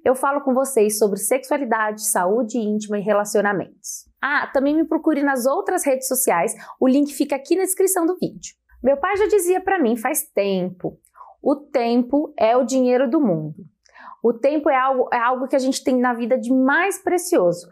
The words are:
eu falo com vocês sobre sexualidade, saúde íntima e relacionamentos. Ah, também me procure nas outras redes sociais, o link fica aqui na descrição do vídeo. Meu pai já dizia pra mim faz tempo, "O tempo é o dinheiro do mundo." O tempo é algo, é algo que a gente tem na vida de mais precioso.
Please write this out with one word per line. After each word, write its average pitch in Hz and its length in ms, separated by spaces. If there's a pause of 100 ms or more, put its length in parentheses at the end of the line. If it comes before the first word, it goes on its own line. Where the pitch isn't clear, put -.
eu 254 100
falo 277 300
com 262 80
vocês 233 440
sobre 202 220
sexualidade, 226 880
saúde 214 500
íntima 208 400
e 202 40
relacionamentos. 202 1040 (160)
Ah, 277 320
também 285 240
me 320 80
procure 311 380
nas 269 220
outras 359 400
redes 262 220
sociais, 214 480 (240)
o 262 80
link 285 260
fica 285 220
aqui 269 220
na 381 60
descrição 370 420
do 359 120
vídeo. - 380 (260)
Meu 269 140
pai 370 220
já 403 100
dizia 370 320
pra 381 180
mim 247 200
faz 269 260
tempo, 180 760 (460)
"O 269 100
tempo 254 840
é 220 160
o 262 80
dinheiro 247 460
do 320 100
mundo." 160 460 (600)
O 233 80
tempo 294 380
é 269 40
algo, 254 380
é 240 60
algo 254 280
que 277 80
a 269 40
gente 262 240
tem 254 160
na 247 120
vida 233 240
de 240 160
mais 294 460
precioso. 294 760